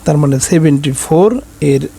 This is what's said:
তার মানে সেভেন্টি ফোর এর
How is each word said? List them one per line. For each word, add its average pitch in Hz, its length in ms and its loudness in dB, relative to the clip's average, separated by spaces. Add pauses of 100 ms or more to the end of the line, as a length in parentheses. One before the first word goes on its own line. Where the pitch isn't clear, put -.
তার 151 160 0
মানে 143 220 0
সেভেন্টি 147 540 0
ফোর 170 360 0 (320)
এর 139 200 0 (180)